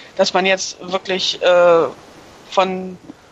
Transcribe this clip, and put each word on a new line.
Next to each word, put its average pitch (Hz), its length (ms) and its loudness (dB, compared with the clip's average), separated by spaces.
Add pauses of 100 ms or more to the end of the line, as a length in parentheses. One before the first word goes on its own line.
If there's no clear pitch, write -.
(160)
dass 190 160 0
man 185 140 0
jetzt 190 340 -2
wirklich, 185 600 -6
äh, 175 420 4 (680)
von 185 460 -2 (360)